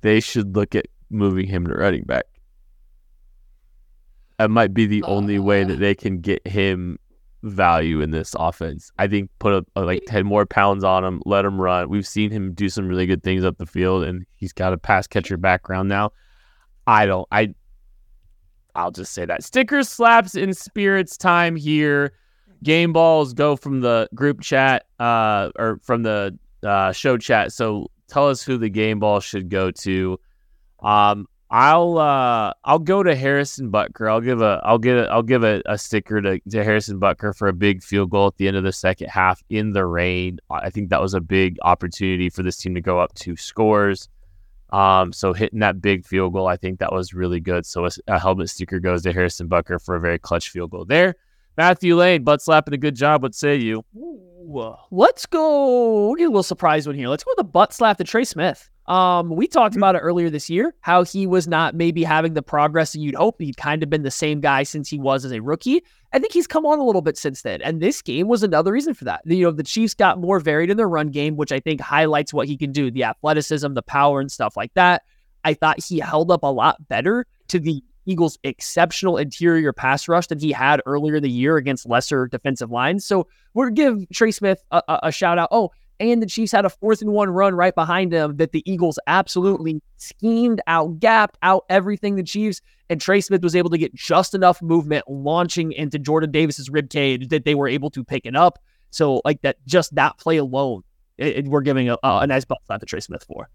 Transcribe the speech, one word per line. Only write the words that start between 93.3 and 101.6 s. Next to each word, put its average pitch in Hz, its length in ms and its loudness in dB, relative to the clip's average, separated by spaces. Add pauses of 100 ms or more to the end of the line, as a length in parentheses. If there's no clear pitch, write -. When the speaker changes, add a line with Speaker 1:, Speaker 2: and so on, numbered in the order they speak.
Speaker 2:
was 170 140 -2
able 175 160 2
to 170 80 0
get 156 160 -2
just 170 400 0
enough 185 260 4
movement 160 460 0
launching 160 640 -2
into 151 300 -6
Jordan 151 320 0
Davis's 147 360 0
rib 143 220 -2
cage 131 380 0
that 147 160 -2
they 151 100 2
were 139 140 0
able 143 220 -4
to 131 120 -10
pick 131 240 -8
it 117 80 -12
up. 165 240 4 (320)
So, 139 340 0
like, 147 180 -2
that, 139 220 -2
just 151 300 0
that 143 240 2
play 165 200 0
alone, 131 440 -2 (360)
it, 139 180 -2
it, 143 100 -4
we're 143 140 2